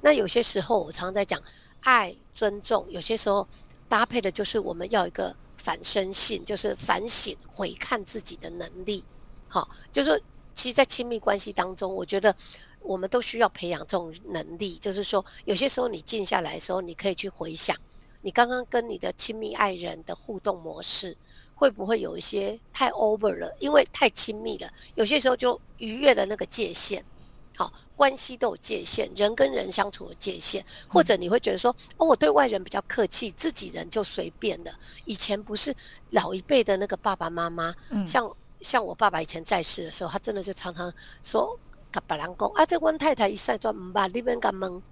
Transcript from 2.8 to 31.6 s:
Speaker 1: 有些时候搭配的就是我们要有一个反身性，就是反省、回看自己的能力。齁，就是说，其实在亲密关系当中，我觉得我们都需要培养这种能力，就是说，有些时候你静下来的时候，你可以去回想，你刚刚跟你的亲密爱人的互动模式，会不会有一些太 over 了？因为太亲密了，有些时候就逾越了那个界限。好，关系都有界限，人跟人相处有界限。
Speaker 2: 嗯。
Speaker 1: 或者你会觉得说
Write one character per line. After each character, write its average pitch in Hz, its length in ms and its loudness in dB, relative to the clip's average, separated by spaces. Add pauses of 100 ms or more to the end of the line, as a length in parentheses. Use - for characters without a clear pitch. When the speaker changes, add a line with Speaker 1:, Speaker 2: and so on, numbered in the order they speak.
Speaker 1:
有 175 100 -8
些 226 160 -2
时 220 140 -2
候 196 180 2 (400)
搭 226 180 4
配 240 140 -2
的 190 100 0
就 208 140 -4
是 214 160 0
我 180 140 -4
们 175 180 -8
要 202 120 4
有 175 40 0
一 175 40 -8
个 180 220 -6 (240)
反 - 240 -4
身 190 300 2
性， 196 320 2
就 208 100 -4
是 202 220 -2
反 208 320 -2
省、 - 260 2 (140)
回 180 280 -6
看 220 280 -4
自 214 160 -8
己 170 160 -10
的 - 140 -12
能 170 200 -10 (160)
力。 202 200 -6 (440)
齁， - 160 0 (280)
就 277 100 2
是 294 60 2
说， 143 100 4 (340)
其 - 160 -2
实 233 40 -6
在 277 100 6
亲 247 240 0
密 233 100 -4
关 202 220 0
系 208 140 -6
当 185 200 -2
中， 190 220 -6
我 185 100 -6
觉 196 140 0
得 196 160 4 (460)
我 196 140 -4
们 185 140 -4
都 247 120 2
需 233 180 -4
要 220 100 6
培 - 200 -6
养 160 120 -4
这 185 160 -4
种 165 160 -4 (140)
能 160 300 -6
力， 180 200 -6
就 202 140 -6
是 196 120 -4
说， 190 200 0 (220)
有 208 100 0
些 240 120 4
时 254 140 0
候 247 60 0
你 185 140 -6
静 208 240 -4
下 - 160 2
来 151 120 -6
的 165 60 -8
时 180 120 -4
候， 180 80 0
你 175 140 -10
可 196 160 -2
以 180 60 -2
去 - 120 -6
回 165 260 -12
想， - 220 0 (460)
你 196 80 -6
刚 240 180 6
刚 254 180 -4
跟 233 220 0
你 208 100 -8
的 - 160 -4
亲 - 220 -6
密 214 180 -8
爱 202 200 2
人 170 300 -8
的 175 120 -8
互 202 240 -10
动 190 220 -2
模 160 220 -12
式， - 340 2 (380)
会 277 140 6
不 202 160 -4
会 220 140 0
有 170 180 -6
一 175 40 -6
些 202 360 -2 (140)
太 254 200 2
over 214 460 2
了？ 170 220 -8
因 285 120 -2
为 285 200 6
太 254 200 2
亲 - 240 -2
密 220 240 -6
了， - 120 -14 (240)
有 220 100 2
些 285 140 2
时 262 80 2
候 254 80 4
就 247 240 0 (180)
逾 220 180 -8
越 269 180 6
了 208 120 2
那 208 100 -4
个 190 100 -4
界 190 280 -2
限。 - 300 0 (540)
好， - 160 -4 (220)
关 269 200 6
系 254 220 -6
都 233 120 0
有 - 80 -6
界 - 240 -6
限， - 360 -2
人 208 180 2
跟 269 160 4
人 190 180 -2
相 196 220 0
处 - 140 -14
有 - 80 -16
界 180 260 -8
限。 - 220 0
Speaker 2:
嗯。 - 260 -16
Speaker 1:
或 - 160 8
者 190 140 6
你 175 100 -4
会 214 120 2
觉 214 120 0
得 185 60 -2
说 240 180 2 (220)